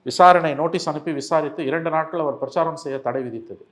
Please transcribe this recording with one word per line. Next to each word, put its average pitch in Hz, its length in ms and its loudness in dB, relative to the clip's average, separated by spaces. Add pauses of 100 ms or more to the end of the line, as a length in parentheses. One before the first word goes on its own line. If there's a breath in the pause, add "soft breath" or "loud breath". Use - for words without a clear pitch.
விசாரணை 170 520 6
நோட்டீஸ் 165 360 -2
அனுப்பி 151 220 -6
விசாரித்து 151 540 -2
இரண்டு 165 240 -2
நாட்கள் 160 300 -2
அவர் 143 200 -2
பிரச்சாரம் 160 360 -2
செய்ய 139 220 -6
தடை 131 260 -2
விதித்தது. 113 480 -12